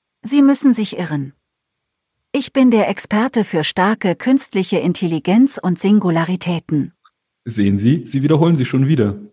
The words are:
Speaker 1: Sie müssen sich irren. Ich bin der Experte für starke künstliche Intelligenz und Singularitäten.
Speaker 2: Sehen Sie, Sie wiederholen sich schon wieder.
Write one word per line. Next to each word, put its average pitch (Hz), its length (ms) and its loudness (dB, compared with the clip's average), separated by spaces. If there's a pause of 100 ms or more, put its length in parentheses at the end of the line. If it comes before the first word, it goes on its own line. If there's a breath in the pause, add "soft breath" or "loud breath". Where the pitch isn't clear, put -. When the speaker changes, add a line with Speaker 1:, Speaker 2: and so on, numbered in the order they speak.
(220)
Speaker 1:
Sie 277 200 0
müssen 277 320 4
sich 214 240 -4
irren. 147 360 -6 (1000)
Ich 277 200 -4
bin 254 200 4
der 214 160 2
Experte 214 560 -2
für 160 180 -2
starke 190 540 -2
künstliche 202 640 -2
Intelligenz 180 840 0
und 180 160 -2
Singularitäten. 175 1120 0 (520)
Speaker 2:
Sehen 101 340 0
Sie, 127 300 0
Sie 135 160 -2
wiederholen 160 320 2
sich 131 100 -2
schon 135 220 0
wieder. 104 320 0 (120)